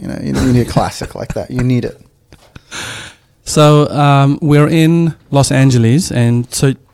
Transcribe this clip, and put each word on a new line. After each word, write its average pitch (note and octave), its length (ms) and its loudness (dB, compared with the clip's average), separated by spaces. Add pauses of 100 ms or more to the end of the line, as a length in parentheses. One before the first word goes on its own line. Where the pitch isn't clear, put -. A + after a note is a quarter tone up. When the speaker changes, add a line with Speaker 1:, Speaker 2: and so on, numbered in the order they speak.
Speaker 1:
You - 60 -12
know, - 120 -10
you, C3+ 260 -2
you B2+ 60 2
need A#2+ 160 2
a - 20 -10
classic - 440 -4
like - 200 -10
that. - 160 -10
You B2+ 120 -4
need B2 220 -2
it. - 160 -12 (1400)
Speaker 2:
So, D3+ 440 4
um, C#3 540 2
we're D3 260 4
in E3 460 2 (160)
Los C3+ 200 2
Angeles, C3 600 2
and A#2+ 400 0
so C#3 220 0 (200)